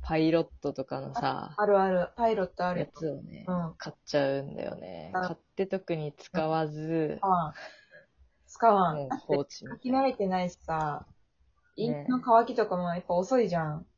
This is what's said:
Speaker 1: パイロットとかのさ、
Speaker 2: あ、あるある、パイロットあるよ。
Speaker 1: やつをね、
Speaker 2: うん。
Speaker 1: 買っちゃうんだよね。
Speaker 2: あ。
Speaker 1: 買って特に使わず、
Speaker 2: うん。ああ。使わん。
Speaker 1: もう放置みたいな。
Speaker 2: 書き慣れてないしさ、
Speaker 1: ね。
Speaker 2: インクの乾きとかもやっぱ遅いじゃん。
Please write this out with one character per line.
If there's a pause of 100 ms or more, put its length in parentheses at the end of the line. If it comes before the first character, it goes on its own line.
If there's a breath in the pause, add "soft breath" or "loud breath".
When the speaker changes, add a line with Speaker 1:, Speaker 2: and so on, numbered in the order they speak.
Speaker 1:
パ
イ
ロ
ッ (160)
ト
と
か
の
さ、
Speaker 2:
あ、
あ
る
あ
る、
パ
イ
ロ
ッ
ト
あ
る
よ。
Speaker 1:
や
つ
を
ね、
Speaker 2:
う
ん。
Speaker 1:
買
っ (100)
ち
ゃ
う
ん
だ
よ
ね。
Speaker 2:
あ。
Speaker 1:
買
っ (200)
て
特
に
使
わ
ず、
Speaker 2:
う
ん。
あ
あ。 (920 loud breath)
使
わ
ん。
Speaker 1:
も
う (100)
放
置
み
た
い
な。
Speaker 2:
書
き
慣
れ
て
な
い
し
さ、 (680)
Speaker 1:
ね。
Speaker 2:
イ
ン
ク
の
乾
き
と
か
も
や
っ
ぱ
遅
い
じ
ゃ
ん。 (120)